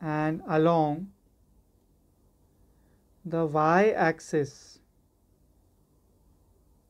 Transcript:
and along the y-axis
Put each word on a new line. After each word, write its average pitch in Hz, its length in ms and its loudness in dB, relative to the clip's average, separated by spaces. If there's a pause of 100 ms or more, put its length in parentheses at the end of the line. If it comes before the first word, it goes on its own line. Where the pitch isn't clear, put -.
and 156 480 -4
along 160 600 0 (2250)
the 165 220 -2
y-axis 160 1300 0 (2000)